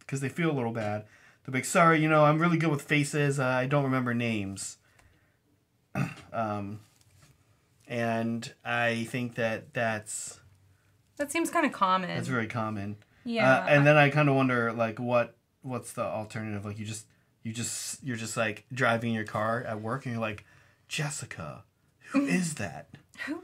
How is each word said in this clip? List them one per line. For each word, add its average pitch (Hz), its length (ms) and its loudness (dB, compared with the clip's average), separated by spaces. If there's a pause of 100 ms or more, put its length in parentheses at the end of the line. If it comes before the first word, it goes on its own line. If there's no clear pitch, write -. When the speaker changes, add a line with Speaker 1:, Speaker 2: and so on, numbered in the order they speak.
Speaker 1:
'cause 139 140 -6
they 135 80 -4
feel 165 220 0
a - 20 0
little 120 180 -2
bad, 107 360 -4 (360)
they'll 131 120 -10
be 127 60 0
like, 120 40 -2
"Sorry, 165 380 6
you 156 80 4
know, 156 160 8
I'm 156 120 6
really 165 200 4
good 160 120 2
with 143 120 0
faces. 143 580 2
Uh, 131 60 2
I 127 180 2
don't 143 200 2
remember 131 280 0
names." 107 640 -4 (1160)
<clears throat> - 20 -6 (360)
Um, 104 480 -4 (1080)
and 117 640 -2 (120)
I 120 400 0
think 123 320 -6
that 110 360 -2
that's - 680 -4 (760)
Speaker 2:
That 285 160 -6
seems 330 180 0
kinda 320 200 2
common. 185 440 2
Speaker 1:
that's 117 140 -4
very 120 200 0
common. 107 480 -4 (280)
Speaker 2:
Yeah, 226 260 2 (100)
Speaker 1:
Uh, - 80 -4
and 147 140 8
Speaker 2:
I - 20 6
Speaker 1:
then 151 120 8
I 143 140 8
kinda 147 220 4
wonder, 123 400 2
like, 110 260 -2
what, 120 380 0 (260)
what's 123 300 -8
the 117 120 -4
alternative? 104 600 -6
Like, 104 140 -8
you 110 60 -8
just, 107 220 -10 (360)
you 113 100 -8
just, - 520 -8
you're 123 120 -6
just, 110 200 -8
like, 110 360 -2
driving 117 420 0
your 110 100 -2
car 113 400 -2
at 107 160 -6
work, 117 260 -6
and 120 80 -6
you're 113 80 -6
like, 107 220 -6 (440)
"Jessica, 101 760 -8 (460)
who 277 160 0
Speaker 2:
<laughs> - 0 -
Speaker 1:
is 175 300 0
that? 76 320 -10 (380)
Speaker 2:
Who 339 180 -8